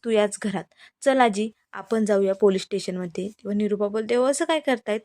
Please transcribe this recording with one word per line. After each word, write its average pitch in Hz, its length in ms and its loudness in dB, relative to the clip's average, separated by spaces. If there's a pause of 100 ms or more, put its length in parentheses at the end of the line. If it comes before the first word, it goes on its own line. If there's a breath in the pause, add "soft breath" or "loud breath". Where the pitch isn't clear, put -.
तू 233 60 -4
याच 208 300 2
घरात. 190 220 -4 (400 soft breath)
चल 262 180 4
आजी, 220 280 2 (240)
आपण 220 320 -2
जाऊया 196 300 2
पोलीस 196 280 4
स्टेशनमध्ये." 180 640 -6
तेव्हा 208 260 -8
निरूपा 208 340 0
बोलते, 220 260 -2
"हो, 247 100 2
असं 285 200 0
काय 320 160 0
करताय? 226 440 -2